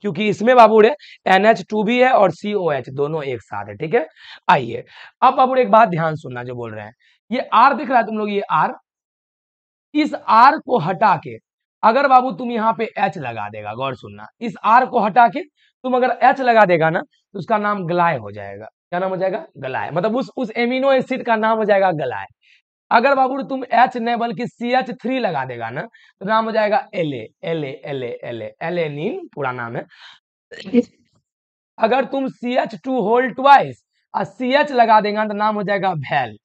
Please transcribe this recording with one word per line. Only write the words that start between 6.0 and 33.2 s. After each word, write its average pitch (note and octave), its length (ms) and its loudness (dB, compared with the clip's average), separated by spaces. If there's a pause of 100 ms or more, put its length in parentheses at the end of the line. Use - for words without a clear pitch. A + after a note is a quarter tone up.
सुनना B2 280 -12
जो B2 120 -10
बोल A#2 200 -10
रहे G#2+ 100 -12
हैं, A2 80 -18 (380)
ये - 220 -4
आर B3+ 200 4
दिख C4 160 -6
रहा C4 80 2
है A3+ 60 4
तुम G#3+ 140 -6
लोग, G#3+ 120 -4
ये G3+ 120 -4 (100)
आर, F3 220 0 (1200)
इस C#4+ 200 0 (120)
आर B3 300 6
को B3 220 -2
हटा F3+ 360 0
के B2+ 220 -12 (460)
अगर B3 240 4
बाबू B3+ 240 6
तुम A#3+ 200 -8
यहाँ A3+ 260 -2
पे A3 120 -4 (100)
एच G3 180 -2
लगा A2+ 320 -8
देगा, G#2+ 240 -10
गौर B2+ 220 -6
सुनना, G#2 320 -18 (140)
इस A3+ 120 -8 (100)
आर A#3 220 6
को A3+ 140 -2
हटा A3 280 4
के - 280 -8 (280)
तुम B3+ 120 -2
अगर B3 280 0
एच C4+ 180 2
लगा A3+ 240 4
देगा D#3+ 240 2
ना, F3 100 -2
तो - 400 -14
उसका G#3+ 180 -2
नाम G#3 280 -4
ग्लाय E3+ 320 0
हो G2+ 140 -12
जाएगा। G2+ 340 -14
क्या - 340 -10
नाम F#3+ 100 -4
हो F#3 80 -4
जाएगा? F#3+ 280 -4 (120)
ग्लाय, B2+ 340 -8
मतलब G#3 240 -2
उस, B3+ 220 -4
उस A3+ 200 -6
एमिनो C4 340 0
एसिड C4 340 -2
का A3+ 100 2
नाम A3 220 0
हो A3 80 -2
जाएगा G3 260 2
ग्लाय। B2 340 -6 (680)
अगर C4 240 2
बाबू C4+ 260 -2
तुम C4 220 -8 (100)
एच A#3+ 240 2
नहीं A#3 180 -4
बल्कि A#3 320 -6
सीएच B3 440 -4
थ्री B3+ 280 -6
लगा E3 260 -4
देगा A#2+ 240 -8
ना, D#3 180 -8 (320)
तो G3 60 -14
नाम A3 200 0
हो A3 60 -6
जाएगा G#3 420 0
एलए, C#3+ 340 -6 (160)
एलए, D#3 420 -6
एलए, B2+ 380 -8
एलए, A2 380 -12
एलएनिन F3 720 -6
पूरा C3+ 160 -6
नाम A#2+ 240 -10
है। - 100 -8 (1900)
अगर B3 260 2
तुम C4+ 220 -6
सीएच B3 560 -6
टू C4 160 -4
whole A#3 400 -2